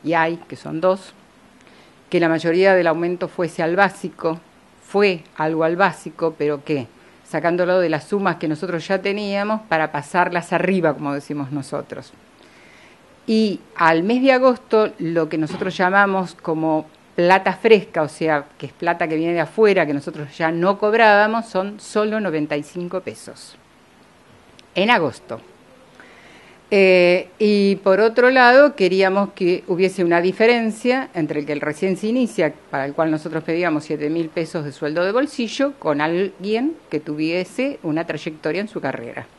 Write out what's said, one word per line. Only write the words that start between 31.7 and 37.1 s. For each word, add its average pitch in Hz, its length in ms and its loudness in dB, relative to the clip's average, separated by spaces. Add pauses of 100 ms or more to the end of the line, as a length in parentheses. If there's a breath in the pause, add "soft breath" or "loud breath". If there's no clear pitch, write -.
se 214 120 -6
inicia, 220 440 0 (180)
para 139 140 -4
el 143 80 -6
cual 160 180 0
nosotros 156 340 -4
pedíamos 165 400 -2
siete 147 260 -4
mil 165 180 -4
pesos 160 360 -6
de 143 80 -10
sueldo 160 320 -4
de 196 80 -2
bolsillo, 269 640 -2
con 147 220 -2
alguien 196 760 -2 (160)
que 156 100 -4
tuviese 175 840 -4